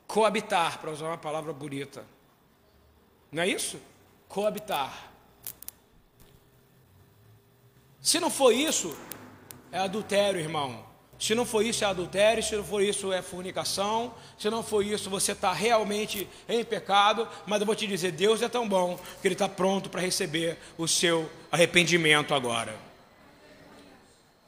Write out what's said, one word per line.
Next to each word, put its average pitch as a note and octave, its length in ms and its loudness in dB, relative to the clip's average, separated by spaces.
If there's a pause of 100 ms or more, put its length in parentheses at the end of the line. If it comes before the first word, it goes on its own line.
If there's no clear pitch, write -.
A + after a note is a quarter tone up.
Coabitar, G3+ 720 0
pra D#3 120 -10
usar D3+ 160 -10
uma E3 100 -6
palavra D#3 360 -8
bonita. C#3 520 -10 (1300)
Não D3+ 100 -4
é F3+ 60 2
isso? A#3+ 320 -4 (480)
Coabitar. F3 840 -4 (3000)
Se - 180 2
não E4 100 0
for B3+ 220 6
isso, B3 460 0 (720)
é E3 80 -4
adultério, G3 600 0
irmão. C#3+ 440 -6 (320)
Se - 180 0
não A#3+ 100 2
for G#3+ 180 2
isso, A3+ 220 0
é - 20 2
adultério. G3 560 2
Se A3 140 -2
não G#3 60 -4
for F#3+ 180 -2
isso, G3 320 0
é F3+ 80 -2
fornicação. F#3+ 920 -4 (240)
Se G#3 120 -2
não A3+ 120 0
for G#3 220 0
isso, G3+ 260 -4
você G3 240 -2
tá G3 200 0
realmente G#3 760 0 (220)
em A3 160 0
pecado. G#3 600 2 (200)
Mas G3+ 160 0
eu G#3+ 40 0
vou G#3+ 100 2
te G#3+ 120 -2
dizer: F#3 240 0
Deus G3+ 300 2
é A#3 80 0
tão A#3+ 180 -2
bom F3+ 320 2 (220)
que G3 80 0
Ele F3+ 60 2
tá G3 120 0
pronto F#3+ 420 0
pra F3+ 120 -4
receber E3+ 560 -2 (200)
o E3 100 -2
seu E3 440 2 (180)
arrependimento D#3+ 840 6
agora. A#2 420 -2 (1700)